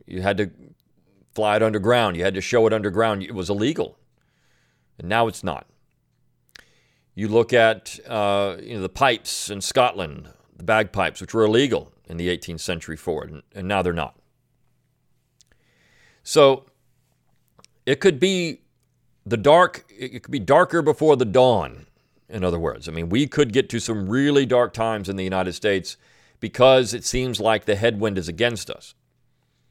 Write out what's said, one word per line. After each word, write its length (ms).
you 160
had 160
to 120
fly 220
it 60
underground. 540
You 80
had 100
to 60
show 260
it 60
underground. 500
It 120
was 160
illegal. 480
And 100
now 180
it's 180
not. 220
You 140
look 240
at, 460
uh, 520
you 140
know, 60
the 80
pipes 640
in 100
Scotland, 680
the 80
bagpipes, 560
which 140
were 100
illegal 480
in 100
the 120
eighteenth 320
century 360
forward, 340
and, 120
and 140
now 140
they're 100
not. 240
So 420
it 140
could 180
be 440
the 100
dark, 540
it, 240
it 80
could 100
be 60
darker 420
before 360
the 100
dawn, 600
in 160
other 140
words. 300
I 40
mean, 160
we 180
could 260
get 180
to 100
some 280
really 380
dark 260
times 360
in 80
the 80
United 280
States 440
because 480
it 140
seems 340
like 240
the 100
headwind 440
is 100
against 400
us. 260